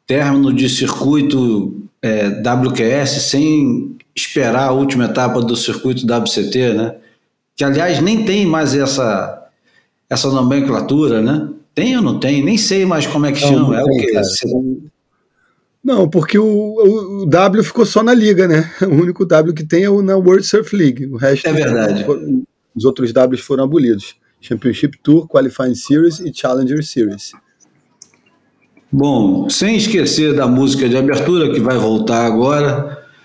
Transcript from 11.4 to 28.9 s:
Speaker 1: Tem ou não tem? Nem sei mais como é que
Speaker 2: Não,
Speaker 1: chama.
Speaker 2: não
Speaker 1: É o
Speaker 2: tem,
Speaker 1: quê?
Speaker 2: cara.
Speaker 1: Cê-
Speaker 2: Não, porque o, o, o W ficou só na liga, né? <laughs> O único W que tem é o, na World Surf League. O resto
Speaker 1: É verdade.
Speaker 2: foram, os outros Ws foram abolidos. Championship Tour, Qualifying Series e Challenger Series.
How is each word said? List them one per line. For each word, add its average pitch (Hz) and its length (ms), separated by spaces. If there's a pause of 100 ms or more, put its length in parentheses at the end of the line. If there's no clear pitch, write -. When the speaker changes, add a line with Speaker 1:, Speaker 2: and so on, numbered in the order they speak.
Speaker 1:
Tem 254 220
ou 233 60
não 117 160
tem? 139 240
Nem 190 140
sei 196 280
mais 160 220
como 147 200
é 143 40
que 143 120
Speaker 2:
Não, 143 60
Speaker 1:
chama. 131 200
Speaker 2:
não 113 60
Speaker 1:
É 120 100
o - 20
Speaker 2:
tem, 135 140
Speaker 1:
quê? 113 120
Speaker 2:
cara. 107 120
Speaker 1:
Cê- - 240 (1400)
Speaker 2:
Não, 220 240
porque 160 280
o, 208 80
o, 208 800
o 190 40
W 190 360
ficou 208 240
só 208 160
na 233 120
liga, 208 340
né? 160 260
<laughs> - 80
O 185 120
único 175 300
W 160 300
que 156 100
tem 170 200
é 202 60
o, 202 120
na 190 140
World 190 280
Surf 214 300
League. 139 320
O 135 100
resto 135 300
Speaker 1:
É 156 60
verdade. 113 520
Speaker 2:
foram, 143 380 (320)
os 110 100
outros 127 280
Ws 127 280
foram 135 240
abolidos. 131 520 (240)
Championship - 600
Tour, 156 260
Qualifying 127 480
Series 156 420
e 175 160
Challenger 135 500
Series. 101 480 (1600)